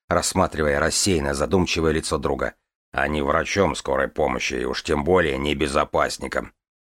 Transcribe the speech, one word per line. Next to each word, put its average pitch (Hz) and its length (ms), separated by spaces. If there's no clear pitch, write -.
рассматривая 78 720
рассеянно 78 540
задумчивое 80 600
лицо 78 260
друга, 67 340
"а 69 160
не 76 160
врачом 78 520
скорой 67 320
помощи 67 480
и 62 100
уж 64 180
тем 73 200
более 80 360
не 73 160
безопасником". 71 960